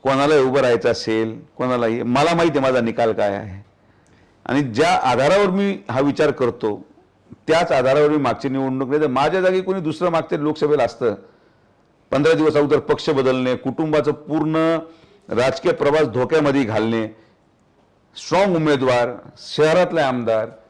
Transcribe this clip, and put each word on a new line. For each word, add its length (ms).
कोणाला 360
उभं 200
राहायचं 320
असेल, 500
कोणालाही, 460
मला 320
माहिती 220
आहे 140
माझा 140
निकाल 280
काय 160
आहे. 360
आणि 160
ज्या 280
आधारावर 600
मी 300
हा 100
विचार 320
करतो, 540
त्याच 240
आधारावर 380
मी 80
मागची 320
निवडणूक, 400
नाही 120
तर 60
माझ्या 340
जागी 200
कोणी 180
दुसरं 300
मागच्या 300
लोकसभेला 440
असतं, 320
पंधरा 220
दिवस 220
अगोदर 240
पक्ष 300
बदलणे, 460
कुटुंबाचं 560
पूर्ण 440
राजकीय 420
प्रवास 360
धोक्यामध्ये 560
घालणे, 440
स्ट्रॉंग 400
उमेदवार, 540
शहरातले 460
आमदार 480